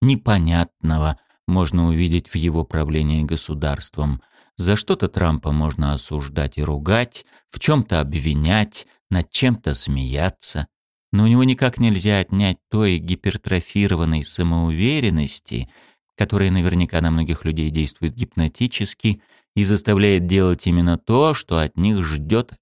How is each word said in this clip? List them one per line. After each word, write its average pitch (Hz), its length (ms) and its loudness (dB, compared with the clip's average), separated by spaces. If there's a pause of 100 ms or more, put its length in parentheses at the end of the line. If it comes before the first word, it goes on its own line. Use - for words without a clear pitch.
непонятного 85 1160 2 (280)
можно 87 420 2
увидеть 82 400 0
в - 80 -6
его 80 280 0
правлении 78 580 -2
государством. 73 1000 -4 (340)
За 98 200 0
что-то 107 320 -2
Трампа 78 420 -2
можно 73 440 0
осуждать 71 640 -6
и 76 40 -2
ругать, 76 640 -2 (240)
в - 80 -14
чем-то 127 420 0
обвинять, 76 840 0 (240)
над 87 200 -2
чем-то 117 440 -2
смеяться. 69 920 -4 (440)
Но 104 120 4
у - 20 6
него 120 180 6
никак 127 340 0
нельзя 104 420 2
отнять 95 380 0 (120)
той 101 280 2
гипертрофированной 85 1300 -2
самоуверенности, 82 1500 -2 (460)
которая 98 360 0
наверняка 87 480 0
на 82 100 2
многих 80 340 -2
людей 80 260 -2
действует 78 440 -4
гипнотически 107 1080 -4 (360)
и 104 80 2
заставляет 101 640 2
делать 92 400 2
именно 87 300 2
то, 143 380 2
что - 240 -4
от 78 180 -2
них 95 280 2
ждет 78 580 -2